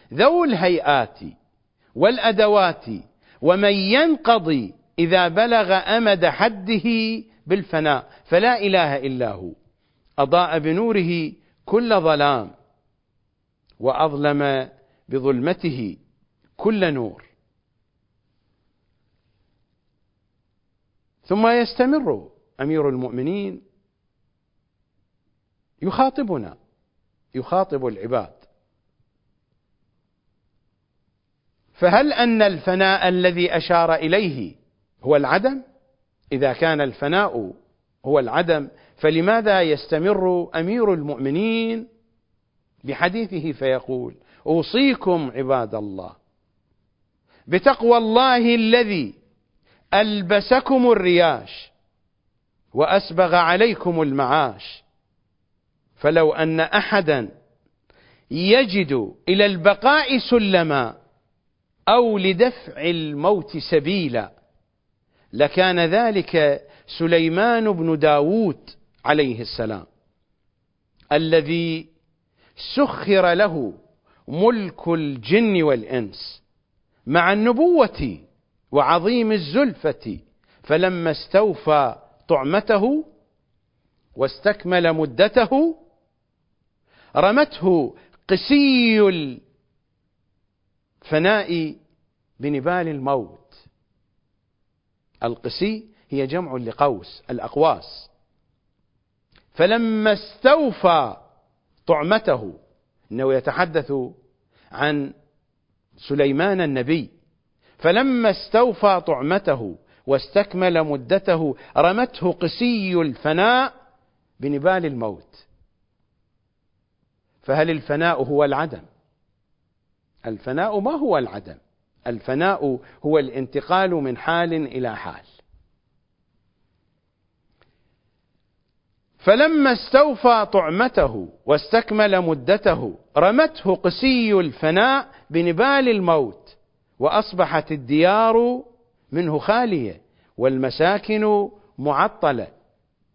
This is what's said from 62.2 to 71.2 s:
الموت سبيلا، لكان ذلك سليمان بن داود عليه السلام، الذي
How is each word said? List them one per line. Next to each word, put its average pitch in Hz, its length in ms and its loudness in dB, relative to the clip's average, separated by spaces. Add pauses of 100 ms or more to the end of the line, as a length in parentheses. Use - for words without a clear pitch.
الموت 160 760 -2
سبيلا، 143 760 -2 (1000)
لكان 175 460 2
ذلك 170 840 0 (340)
سليمان 175 720 0
بن 160 280 -2
داود 156 720 0 (360)
عليه 139 360 0
السلام، 107 440 -8 (1300)
الذي 160 760 0 (880)